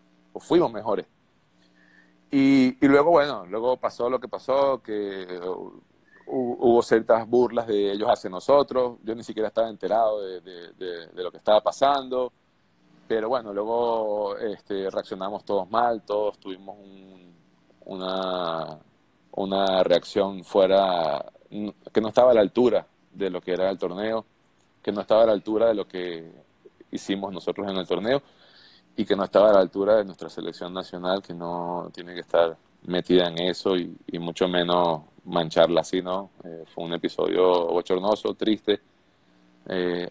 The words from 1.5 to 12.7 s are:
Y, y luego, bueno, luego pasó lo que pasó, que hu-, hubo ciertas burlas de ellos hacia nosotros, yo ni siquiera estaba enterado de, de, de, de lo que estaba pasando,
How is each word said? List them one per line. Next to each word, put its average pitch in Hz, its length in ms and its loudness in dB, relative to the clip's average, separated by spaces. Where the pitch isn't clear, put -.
Y, 135 480 4
y 143 80 6
luego, 143 220 6
bueno, 143 380 2
luego 117 300 -2
pasó 120 320 -4
lo 127 100 -2
que 120 80 -12
pasó, 131 560 -2
que 98 580 -8
hu-, 92 400 -10
hubo 120 560 2
ciertas 113 440 2
burlas 117 380 2
de 101 260 0
ellos 104 160 -4
hacia 107 220 0
nosotros, 123 760 0
yo 110 120 -8
ni 117 80 -12
siquiera 107 240 -4
estaba 113 220 -2
enterado 107 520 -2
de, 92 200 -10
de, 85 320 -20
de, 85 340 -12
de 85 160 -10
lo 87 80 -8
que - 60 -18
estaba 107 240 4
pasando, 127 720 0